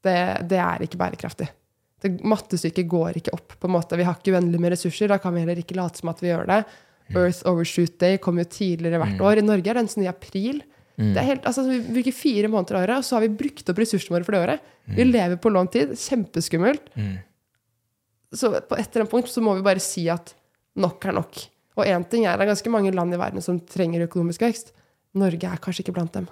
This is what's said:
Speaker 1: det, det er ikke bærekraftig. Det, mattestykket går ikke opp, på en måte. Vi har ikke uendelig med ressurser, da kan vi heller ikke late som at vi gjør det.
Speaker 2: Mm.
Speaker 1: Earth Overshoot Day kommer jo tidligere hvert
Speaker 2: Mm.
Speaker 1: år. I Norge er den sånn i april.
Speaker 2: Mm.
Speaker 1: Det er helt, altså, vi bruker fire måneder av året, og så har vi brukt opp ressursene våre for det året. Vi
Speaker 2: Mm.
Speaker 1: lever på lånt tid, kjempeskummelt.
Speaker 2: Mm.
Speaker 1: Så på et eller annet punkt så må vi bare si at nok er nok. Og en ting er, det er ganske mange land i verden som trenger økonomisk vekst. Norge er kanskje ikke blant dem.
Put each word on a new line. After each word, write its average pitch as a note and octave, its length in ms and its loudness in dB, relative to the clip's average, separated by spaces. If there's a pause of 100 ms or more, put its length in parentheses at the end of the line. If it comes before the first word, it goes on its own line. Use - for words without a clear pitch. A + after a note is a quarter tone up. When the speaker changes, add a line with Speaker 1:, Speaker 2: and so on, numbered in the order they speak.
Speaker 1:
det, F3+ 460 0
det F#3+ 100 2
er F3 220 0
ikke F3+ 160 -6
bærekraftig. F3+ 500 -6 (540)
Det, F#3 220 -2
mattestykket F#3 680 0
går E3+ 320 0
ikke - 120 -4
opp, - 260 -12
på F#3 100 -4
en - 80 0
måte. E3+ 180 -2
Vi F3 80 0
har F3 120 0
ikke - 180 0
uendelig E3+ 260 2
med F3 140 2
ressurser, F3+ 340 -2
da G3 120 2
kan F3+ 160 -4
vi E3+ 60 -2
heller F3 200 -2
ikke F3+ 160 -10
late F3 200 -4
som E3 120 -6
at E3+ 100 -8
vi F3+ 80 -2
gjør E3+ 200 0
det. G#3+ 180 2 (460)
Speaker 2:
Mm. - 60 -6
Speaker 1:
Earth F3+ 280 2
Overshoot E3+ 540 0
Day F#3 180 4
kommer F3 260 0
jo E3+ 60 -6
tidligere E3+ 500 -2
hvert G2+ 200 -2
Speaker 2:
Mm. - 20 0
Speaker 1:
år. G#3 160 6
I G#3+ 40 4
Norge G3+ 280 2
er A#3 60 0
den A#3 120 0
sånn G3+ 160 -2
i F#3 40 0
april. G#3+ 560 -6 (360)
Speaker 2:
Mm. G#2+ 140 2
Speaker 1:
Det - 40 2
er A#3+ 80 2
helt, C4+ 200 0
altså, C4 240 0
vi B3+ 100 2
bruker A#3+ 340 0
fire G#3+ 360 2
måneder G3+ 260 0
av F#3 80 2
året, A#3 140 0
og C4 80 -2
så B3+ 100 -2
har A3 60 4
vi A3+ 80 4
brukt G#3+ 400 -4
opp F3 80 0
ressursene G#3+ 340 0
våre F3 140 0
for - 80 -2
det F#3 80 4
året. C#4 180 0 (280)
Vi A3 160 2
Speaker 2:
Mm. B3+ 100 6
Speaker 1:
lever F3+ 240 4
på A3 120 2
lånt F#3 220 2
tid, C#4 200 2
kjempeskummelt. G#3+ 920 0 (160)
Speaker 2:
Mm. G2 220 -4 (1120)
Speaker 1:
Så A#3 180 0 (160)
på - 100 -2
et G#3+ 160 -6
eller A3 120 2
annet A3 60 -8
punkt B3 180 0
så A#3+ 120 -4
må G#3 140 2
vi F#3+ 60 -2
bare F#3+ 180 2
si E3 300 -2
at E3+ 240 -4 (420)
nok F#3+ 300 -2
er G3 80 -2
nok. - 340 -6 (300)
Og G3+ 100 2
en F3 160 2
ting A#3 220 0
er, F3 120 2
det F#3+ 120 0
er G#3 40 2
ganske G3+ 160 -2
mange G3 240 2
land F3 200 0
i F3 40 -2
verden - 240 -4
som F3+ 180 -2
trenger E3+ 480 -2
økonomisk E3+ 340 -2
vekst. A3+ 300 -2 (440)
Norge F3+ 320 2
er F3 100 -8
kanskje F#3 280 -6
ikke F3+ 80 -6
blant E3+ 200 -4
dem. F#3 180 -8